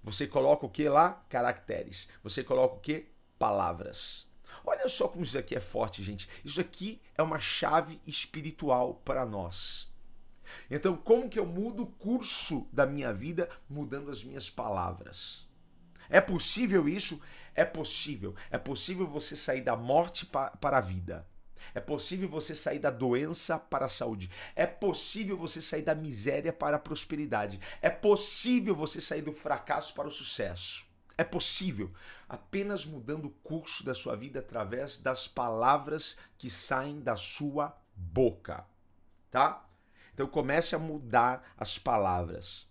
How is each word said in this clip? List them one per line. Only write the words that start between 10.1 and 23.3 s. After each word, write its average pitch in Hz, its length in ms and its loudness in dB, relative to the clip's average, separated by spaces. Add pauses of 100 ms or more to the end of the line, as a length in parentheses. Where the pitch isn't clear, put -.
Então, 156 260 2
como 233 320 6
que 208 120 -2
eu 196 40 2
mudo 202 380 -4
o - 80 -6
curso 196 840 0
da 143 140 4
minha 135 260 -2
vida 160 380 -2 (180)
mudando 143 440 -8
as 120 100 -10
minhas 135 260 -8
palavras? 92 1040 -6 (580)
É 175 120 10
possível 190 680 4
isso? 175 320 -2 (320)
É 156 120 6
possível. 139 680 -4 (140)
É - 80 -4
possível 175 500 -2
você 151 300 -4
sair 131 240 -2
da 120 160 0
morte 143 480 2
pa-, 135 260 -2
para 135 280 2
a - 20 8
vida. 90 460 -6 (480)
É 101 60 -4
possível 180 480 -4
você 151 260 -4
sair 147 240 -2
da 147 120 2
doença 131 680 0